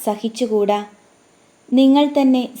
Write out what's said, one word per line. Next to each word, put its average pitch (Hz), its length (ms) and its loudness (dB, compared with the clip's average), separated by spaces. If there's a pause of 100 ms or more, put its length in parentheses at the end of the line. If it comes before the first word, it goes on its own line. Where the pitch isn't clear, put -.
സഹിച്ചുകൂടാ? 208 720 -4 (1000)
നിങ്ങൾ 269 260 4 (120)
തന്നെ 262 240 2 (200)